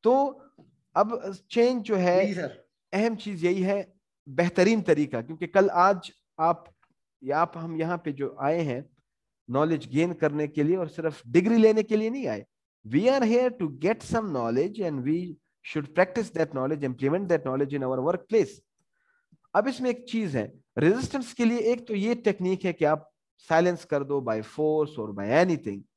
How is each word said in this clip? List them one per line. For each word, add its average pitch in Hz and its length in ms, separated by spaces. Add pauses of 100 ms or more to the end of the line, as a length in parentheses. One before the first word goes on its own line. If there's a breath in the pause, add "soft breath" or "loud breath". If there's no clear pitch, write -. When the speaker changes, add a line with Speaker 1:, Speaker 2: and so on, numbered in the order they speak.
Speaker 1:
तो 254 260 (680)
अब 196 400 (140)
change 240 320
जो 214 140
है, 185 300
Speaker 2:
जी 202 80
सर। 170 320 (260)
Speaker 1:
अहम 214 240
चीज 190 280
यही 185 180
है, 196 300 (360)
बेहतरीन 175 540
तरीका, 147 400
क्योंकि 160 240
कल 196 220
आज 185 440 (280)
आप 165 340 (500)
या 139 140
आप, 170 180
हम 165 200
यहाँ 165 220
पे 156 140
जो 139 280
आए 156 200
हैं 143 300 (600)
knowledge 151 420
gain 165 200
करने 151 360
के 151 140
लिए 165 140
और 175 120
सिर्फ 156 380
degree 180 300
लेने 220 260
के 214 140
लिए 220 140
नहीं 262 160
आए। 107 200 (420)
We 139 140
are 262 200
here 240 400
to 156 80 (100)
get 208 220
some 220 240 (100)
knowledge 135 440
and 147 240
we 156 140 (540)
should 147 220
practice 190 420
that 160 140
knowledge, 143 320
implement 139 460
that 165 140
knowledge 135 320
in 139 80
our 131 200
workplace। 185 460 (1040)
अब 208 140
इसमें 254 220
एक 240 180
चीज 202 280
है, 104 160 (260)
resistance 240 540
के 240 120
लिए 240 140
एक 233 300
तो 220 60
ये 208 200
टेक्निक 190 500
है 180 80
कि 160 120
आप 147 260 (280)
silence 170 460
कर 139 200
दो 139 160
by 110 220
force 151 580
or 107 160
by 98 100 (180)
anything। 117 360 (160)